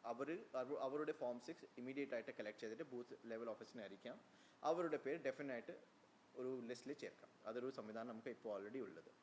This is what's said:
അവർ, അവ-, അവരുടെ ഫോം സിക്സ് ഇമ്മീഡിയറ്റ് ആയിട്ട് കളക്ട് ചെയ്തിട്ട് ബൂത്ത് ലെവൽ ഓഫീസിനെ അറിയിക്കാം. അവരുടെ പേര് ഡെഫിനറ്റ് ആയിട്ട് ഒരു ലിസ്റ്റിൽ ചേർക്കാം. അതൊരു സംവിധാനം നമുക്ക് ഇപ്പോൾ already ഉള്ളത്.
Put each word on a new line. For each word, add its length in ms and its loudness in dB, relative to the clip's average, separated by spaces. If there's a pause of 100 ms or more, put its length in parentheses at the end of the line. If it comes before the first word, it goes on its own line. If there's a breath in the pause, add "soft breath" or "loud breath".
അവർ, 260 0 (320)
അവ-, 240 2
അവരുടെ 260 4
ഫോം 280 2
സിക്സ് 260 -8 (120)
ഇമ്മീഡിയറ്റ് 360 0
ആയിട്ട് 260 0
കളക്ട് 180 -2
ചെയ്തിട്ട് 240 -2
ബൂത്ത് 420 -4
ലെവൽ 300 0
ഓഫീസിനെ 300 -6
അറിയിക്കാം. 340 -6 (440 loud breath)
അവരുടെ 340 6
പേര് 300 2
ഡെഫിനറ്റ് 260 2
ആയിട്ട് 240 -2 (580)
ഒരു 180 2 (160)
ലിസ്റ്റിൽ 240 -2
ചേർക്കാം. 380 -6 (160)
അതൊരു 240 0
സംവിധാനം 380 -2
നമുക്ക് 200 -4
ഇപ്പോൾ 300 -2
already 300 -2
ഉള്ളത്. 240 -12 (100)